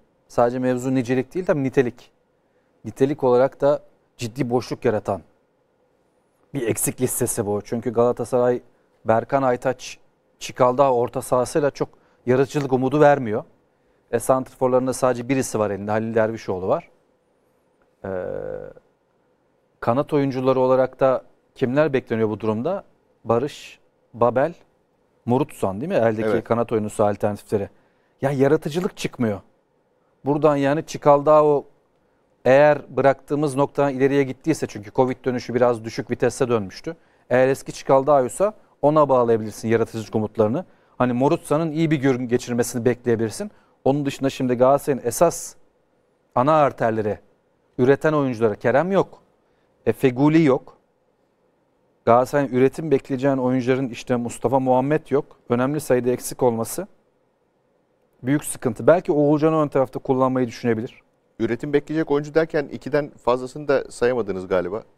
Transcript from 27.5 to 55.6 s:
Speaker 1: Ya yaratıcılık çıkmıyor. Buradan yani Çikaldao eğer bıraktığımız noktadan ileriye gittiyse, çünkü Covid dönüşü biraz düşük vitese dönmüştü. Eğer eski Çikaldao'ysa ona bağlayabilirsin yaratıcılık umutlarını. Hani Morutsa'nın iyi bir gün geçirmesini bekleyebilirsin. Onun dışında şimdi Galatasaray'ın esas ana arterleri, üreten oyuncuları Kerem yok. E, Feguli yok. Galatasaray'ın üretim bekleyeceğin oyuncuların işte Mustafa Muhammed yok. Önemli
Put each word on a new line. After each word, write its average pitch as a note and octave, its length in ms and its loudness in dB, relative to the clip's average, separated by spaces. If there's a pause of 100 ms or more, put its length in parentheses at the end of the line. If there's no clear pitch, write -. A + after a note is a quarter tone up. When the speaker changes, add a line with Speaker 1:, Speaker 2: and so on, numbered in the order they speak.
Speaker 1:
Ya C3+ 100 -2
yaratıcılık D3+ 680 0
çıkmıyor. G#2 420 -4 (840)
Buradan D3 300 2
yani C#3+ 300 -2
Çikaldao D3 800 4 (800)
eğer C#3+ 360 6 (160)
bıraktığımız C#3 580 0
noktadan C#3+ 380 0
ileriye C3+ 300 2
gittiyse, C3+ 440 -4
çünkü G#2+ 240 -12
Covid B2+ 340 -2
dönüşü B2 280 -6
biraz A#2+ 320 2
düşük A2+ 260 -8
vitese A#2+ 380 -2
dönmüştü. A2+ 460 -4 (340)
Eğer B2+ 180 4
eski - 260 -4
Çikaldao'ysa C#3 800 2 (280)
ona D3 280 4
bağlayabilirsin A#2 580 0
yaratıcılık A2 480 -2
umutlarını. A2 500 0 (320)
Hani B2 160 0
Morutsa'nın D3 580 0
iyi D#3 200 0
bir D#3 60 0
gün B2+ 300 0
geçirmesini A#2+ 580 -2
bekleyebilirsin. A#2 640 -2 (320)
Onun C#3 220 0
dışında C3+ 240 -4
şimdi B2+ 260 -2
Galatasaray'ın C3 520 2
esas - 480 -2 (800)
ana C3 180 2
arterleri, A2+ 640 0 (580)
üreten C#3 360 4
oyuncuları A#2 420 0
Kerem C#3 360 0
yok. F3+ 300 -2 (640)
E, A2+ 80 0
Feguli D3 500 2
yok. C3+ 340 0 (1300)
Galatasaray'ın B2+ 480 2
üretim C3+ 380 2
bekleyeceğin C3+ 460 0
oyuncuların B2+ 520 -2
işte B2 260 -6
Mustafa A#2+ 440 -2
Muhammed C3 500 0
yok. C#3 160 0 (240)
Önemli C3 300 0